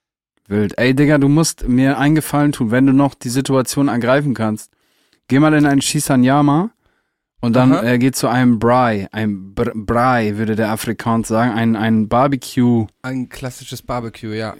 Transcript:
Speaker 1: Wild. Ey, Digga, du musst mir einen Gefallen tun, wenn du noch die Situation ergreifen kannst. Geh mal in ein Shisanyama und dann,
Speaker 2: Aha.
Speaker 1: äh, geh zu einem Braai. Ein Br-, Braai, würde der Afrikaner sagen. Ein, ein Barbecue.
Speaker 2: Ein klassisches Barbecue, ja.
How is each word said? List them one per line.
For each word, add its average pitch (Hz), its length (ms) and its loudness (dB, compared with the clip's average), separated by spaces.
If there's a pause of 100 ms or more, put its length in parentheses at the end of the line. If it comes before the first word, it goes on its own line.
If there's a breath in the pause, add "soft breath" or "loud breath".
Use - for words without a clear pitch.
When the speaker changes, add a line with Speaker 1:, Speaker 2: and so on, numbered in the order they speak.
(480)
Speaker 1:
Wild. 101 280 -2
Ey, 127 180 2
Digga, 147 220 4
du 139 120 2
musst 147 380 0
mir 131 320 2
einen 147 160 2
Gefallen 147 380 0
tun, 117 180 -2
wenn 127 160 2
du 135 60 4
noch 135 220 2
die - 160 -10
Situation 135 580 0
ergreifen 123 460 0
kannst. 107 360 -6 (580)
Geh 131 100 2
mal 156 160 4
in 147 100 4
ein 139 160 2
Shisanyama 143 880 2 (720)
und 117 140 -2
dann, 127 180 4
Speaker 2:
Aha. 110 120 0
Speaker 1:
äh, 123 140 2
geh 131 120 2
zu - 160 -4
einem 123 320 2
Braai. 117 540 2
Ein 101 420 -6
Br-, 120 200 -4
Braai, 113 640 -2
würde 110 180 -2
der 107 160 -2
Afrikaner 113 520 -4
sagen. 113 280 0
Ein, 113 240 0
ein 110 320 0
Barbecue. 123 800 0 (160)
Speaker 2:
Ein 131 260 -8
klassisches 127 540 -14
Barbecue, 113 520 -10
ja. 110 260 -8